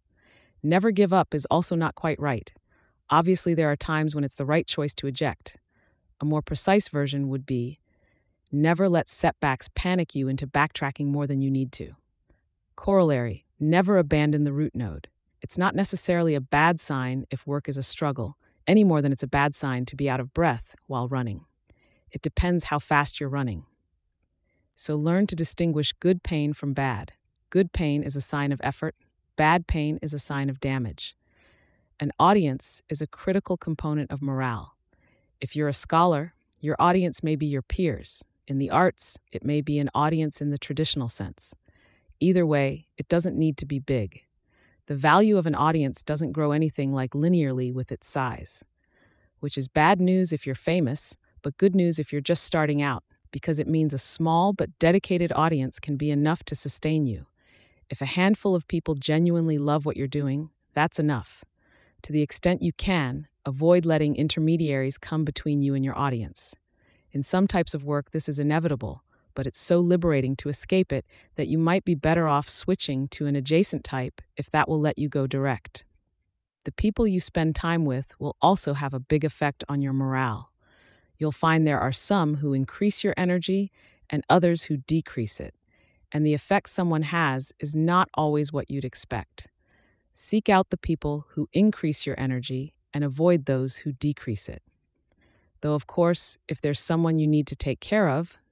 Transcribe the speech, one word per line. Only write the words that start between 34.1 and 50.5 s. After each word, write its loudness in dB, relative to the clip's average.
of -8
morale. -4
If -8
you're 0
a -2
scholar, 2
your -2
audience 2
may 0
be -2
your -2
peers. -4
In -2
the -2
arts, 0
it -8
may 0
be -2
an -2
audience 0
in -4
the -4
traditional -2
sense. -8
Either 4
way, 0
it -10
doesn't 0
need 0
to -6
be -4
big. -4
The -4
value 6
of 2
an 0
audience 0
doesn't -2
grow 0
anything 0
like -2
linearly 0
with -8
its -8
size, -6
which -6
is -6
bad 4
news 4
if -4
you're -4